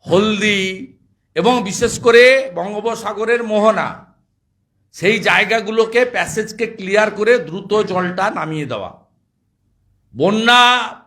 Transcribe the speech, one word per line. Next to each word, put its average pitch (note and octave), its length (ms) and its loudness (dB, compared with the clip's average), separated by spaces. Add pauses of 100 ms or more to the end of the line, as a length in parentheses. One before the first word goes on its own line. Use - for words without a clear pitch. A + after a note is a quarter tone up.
হলদি G3 880 0 (380)
এবং A#3 280 2
বিশেষ G#3+ 360 -4
করে B3+ 560 6
বঙ্গোপসাগরের G#3+ 880 -4
মোহনা, G#3 680 0 (800)
সেই G#3 280 0
জায়গাগুলোকে, A3 880 0
প্যাসেজকে G#3+ 640 -6
ক্লিয়ার G#3 440 0
করে G#3 280 2
দ্রুত G3 440 -4
জলটা F#3 480 -2
নামিয়ে D#3 340 -6
দেওয়া। G#2 280 -8 (1200)
বন্যা A#3 800 2 (120)